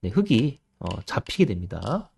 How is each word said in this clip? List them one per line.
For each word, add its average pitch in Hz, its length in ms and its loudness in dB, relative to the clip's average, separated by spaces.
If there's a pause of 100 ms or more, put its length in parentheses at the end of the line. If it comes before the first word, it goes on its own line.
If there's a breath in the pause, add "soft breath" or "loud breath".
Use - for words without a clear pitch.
네, 92 80 -4
흙이, 143 500 4 (200)
어, 87 240 -6
잡히게 - 420 0
됩니다. 92 720 -6